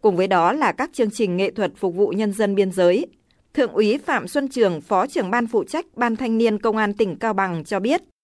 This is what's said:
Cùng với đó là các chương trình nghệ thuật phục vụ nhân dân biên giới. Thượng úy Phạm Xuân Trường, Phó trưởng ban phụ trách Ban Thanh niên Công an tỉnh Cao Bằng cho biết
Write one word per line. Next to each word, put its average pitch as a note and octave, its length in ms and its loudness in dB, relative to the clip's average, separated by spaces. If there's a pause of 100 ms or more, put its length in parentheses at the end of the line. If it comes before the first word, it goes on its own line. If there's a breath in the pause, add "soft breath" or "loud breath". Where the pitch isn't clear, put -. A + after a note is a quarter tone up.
Cùng G3+ 140 2
với F#3 120 2
đó F3+ 260 2
là C#4 180 0
các C#4 220 -6
chương A3 180 0
trình F#3 260 -2
nghệ F#3+ 140 0
thuật F#3+ 260 -4
phục F3+ 180 -4
vụ G3 140 2
nhân G#3 240 -2
dân G3+ 220 0
biên F#3+ 160 2
giới. F3+ 340 2 (480)
Thượng C4 180 0
úy A3 260 2
Phạm C4 300 -2
Xuân C#4 200 -2
Trường, G3 340 0
Phó G3 260 0
trưởng G#3 240 -4
ban A#3+ 160 0
phụ A3 160 0
trách E4 220 -6 (100)
Ban A#3 200 -2
Thanh A3+ 220 -2
niên A3 220 2
Công A3 180 -2
an G#3 160 0
tỉnh G3+ 220 0
Cao A3 180 -4
Bằng F#3 300 -2
cho G3 160 -4
biết C4 220 0 (220)